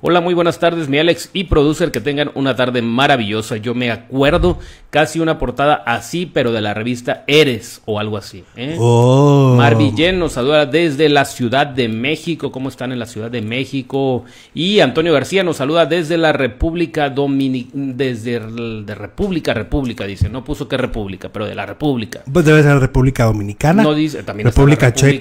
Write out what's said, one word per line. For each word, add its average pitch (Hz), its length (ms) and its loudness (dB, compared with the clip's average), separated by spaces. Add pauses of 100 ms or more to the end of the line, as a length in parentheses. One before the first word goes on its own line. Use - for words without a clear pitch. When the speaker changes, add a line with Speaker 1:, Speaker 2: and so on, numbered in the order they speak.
Speaker 1:
"Hola, 170 180 2
muy 175 140 -2
buenas 170 240 0
tardes, 170 320 0
mi 139 80 2
Alex 165 340 0
y 190 120 -4
producer, 151 480 2
que 117 100 -4
tengan 143 320 -4
una 135 220 0
tarde 123 260 0
maravillosa. 117 760 0
Yo 113 180 -6
me 123 160 -2
acuerdo 143 680 0 (320)
casi 151 280 0
una 160 200 0
portada 139 480 0
así, 117 400 -4
pero 131 260 -2
de 113 80 -2
la 104 140 -4
revista 120 520 -6
Eres 139 600 0
o 107 120 -4
algo 107 200 -4
así, 95 260 -16 (100)
¿eh?". 139 240 -8
Speaker 2:
Oh. 127 760 6
Speaker 1:
Mar 131 220 6
Villén 139 400 2
nos 156 140 -2
saluda 147 420 2
desde 151 340 2
la 143 160 4
Ciudad 127 440 -2
de 127 200 -2
México. 143 600 -4
¿Cómo 131 180 -8
están 127 220 -8
en 127 80 -6
la 113 80 -8
Ciudad 110 240 -10
de 120 120 -6
México? 131 800 -4 (300)
Y 190 260 2
Antonio 160 320 2
García 160 320 0
nos 160 140 -2
saluda 147 280 2
desde 165 320 0
la 156 140 2
República 147 800 -2
Dominic-, 135 640 -2
desde 127 640 -4
el, 113 480 -8
de 104 120 -10
República, 147 580 -4
República, 117 500 -4
dice. 101 240 -2
No 123 140 -8
puso 147 260 -8
qué 139 80 -4
república, 104 560 -6
pero 104 140 -8
de 98 80 -8
la 101 100 -8
República. 117 580 -4 (100)
Speaker 2:
Pues 156 120 2
debe 156 200 6
ser 143 160 6
República 131 440 2
Dominicana. 113 600 2
Speaker 1:
No 151 100 2
dice, 151 300 -4
también 107 240 -2
está 117 120 2
Speaker 2:
República 143 260 6
Speaker 1:
la 123 40 6
República 139 300 2